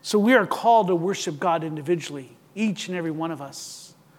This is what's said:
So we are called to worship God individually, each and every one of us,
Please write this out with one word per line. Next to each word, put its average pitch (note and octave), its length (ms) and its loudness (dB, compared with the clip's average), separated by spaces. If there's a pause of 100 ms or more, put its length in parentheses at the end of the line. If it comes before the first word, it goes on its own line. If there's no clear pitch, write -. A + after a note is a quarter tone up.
So - 180 0
we G#3+ 140 6
are A3 140 6
called A3+ 400 4
to F3+ 100 2
worship E3+ 420 -4
God E3 240 0
individually, D3+ 720 -6 (200)
each G#3 340 -4
and F3+ 80 -6
every E3 140 -4
one D#3+ 200 -4
of C#3 120 -8
us, - 500 -16 (260)